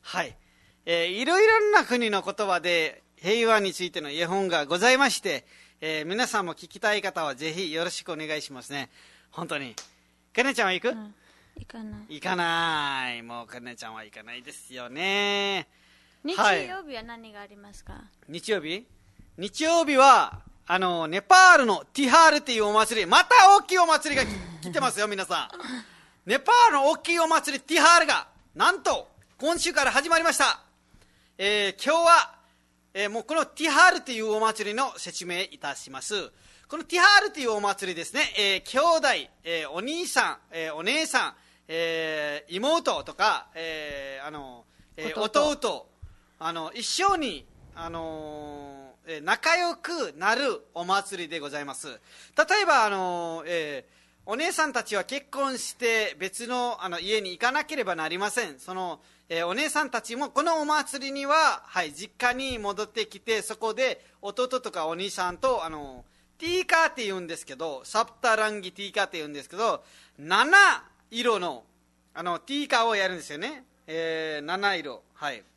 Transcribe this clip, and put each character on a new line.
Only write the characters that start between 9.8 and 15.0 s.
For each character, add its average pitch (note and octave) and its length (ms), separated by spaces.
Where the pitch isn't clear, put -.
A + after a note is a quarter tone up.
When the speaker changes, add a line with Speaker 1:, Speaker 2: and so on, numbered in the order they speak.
Speaker 1:
か A#3+ 80
ね C4+ 100
ち - 60
ゃ A3+ 40
ん - 20
は F#3 80
行 F3+ 100
く？ A#3 60
Speaker 2:
う - 20
ん。 G#3+ 240
行 - 80
か A3+ 180
な G#3+ 160
い。 G#3 160
Speaker 1:
行 C#3+ 60
か F#3 140
な D#3 800
い。 A#2 60
も A#2 240
う - 20
か B2 140
ね A#2+ 160
ち A#2+ 80
ゃ A2 60
ん - 20
は A2 100
行 G#2 100
か A2 100
な A#2 120
い B2 60
で C#3 100
す - 220
よ B2 160
ね。 G3 800